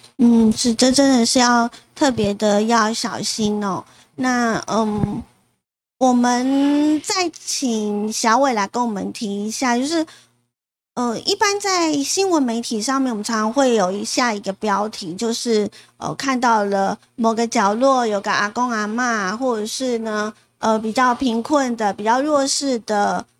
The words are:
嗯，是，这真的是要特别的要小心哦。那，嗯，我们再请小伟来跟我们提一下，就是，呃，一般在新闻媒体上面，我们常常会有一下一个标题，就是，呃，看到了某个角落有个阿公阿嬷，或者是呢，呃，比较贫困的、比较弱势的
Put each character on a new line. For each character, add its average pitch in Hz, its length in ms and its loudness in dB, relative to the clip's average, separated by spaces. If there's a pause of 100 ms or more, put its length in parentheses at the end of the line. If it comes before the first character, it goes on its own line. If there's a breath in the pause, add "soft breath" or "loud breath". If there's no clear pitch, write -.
(180)
嗯， 233 360 6
是， 240 200 0
这 254 200 4
真 269 260 6
的 233 60 4
是 254 140 2
要 240 300 4 (240 loud breath)
特 294 160 2
别 220 260 0
的 208 280 2
要 220 300 2
小 196 280 -6
心 208 400 -2
哦。 190 220 -4 (320 soft breath)
那， 240 520 0
嗯， 208 540 -2 (760)
我 254 160 2
们 277 880 2
再 381 280 -2
请 214 840 -4
小 226 240 2
伟 269 160 2
来 202 120 -2
跟 233 160 -4
我 240 80 -2
们 196 220 -6
提 202 340 -6
一 220 60 -6
下， 240 260 0
就 254 80 -2
是， 320 200 -2 (880 soft breath)
呃， 240 260 -4
一 - 160 -2
般 403 240 0
在 339 420 0
新 381 280 0
闻 320 120 2
媒 233 200 -2
体 226 200 -4
上 269 200 0
面， 254 100 -2
我 220 40 -4
们 202 60 -6
常 226 140 -4
常 214 160 0
会 254 240 2
有 185 160 2
一 208 140 -6
下 240 280 -2
一 208 60 -6
个 196 140 -6
标 208 340 -2
题， 196 280 -10
就 226 180 -2
是， 220 360 0 (280 loud breath)
呃， 151 180 -6
看 262 240 -2
到 226 240 2
了 196 340 0 (180)
某 226 180 2
个 233 120 -2
角 214 280 2
落 254 340 2
有 202 140 -2
个 202 100 -4
阿 185 160 0
公 240 220 -2
阿 214 180 -2
嬷， 220 480 -2
或 240 240 -2
者 208 60 -6
是 247 320 -4
呢， 214 360 -4 (260 soft breath)
呃， 220 200 2
比 220 140 -4
较 254 200 2
贫 233 300 0
困 262 320 0
的、 214 180 -2
比 208 120 -8
较 240 160 2
弱 285 260 0
势 277 320 -2
的 202 460 -2 (140)